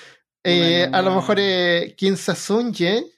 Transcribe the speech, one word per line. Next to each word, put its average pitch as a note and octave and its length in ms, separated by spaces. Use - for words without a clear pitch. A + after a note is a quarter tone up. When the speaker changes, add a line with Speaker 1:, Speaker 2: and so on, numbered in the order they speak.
Speaker 1:
Eh, F3 440
Speaker 2:
Una - 80
Speaker 1:
a F#3 40
lo F#3 80
Speaker 2:
llamada. F#3 120
Speaker 1:
mejor, G3+ 180
eh, F3+ 580
Kim F#3+ 200
Sasunye G#3 880